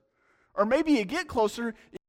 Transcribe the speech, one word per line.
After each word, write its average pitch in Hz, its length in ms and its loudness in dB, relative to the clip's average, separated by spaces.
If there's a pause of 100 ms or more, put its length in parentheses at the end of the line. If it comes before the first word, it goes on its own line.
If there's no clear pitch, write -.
(540)
Or 208 120 2
maybe 294 280 2
you 214 120 4
get 320 220 -6
closer, 226 460 -2 (180)
you - 60 -18 (120)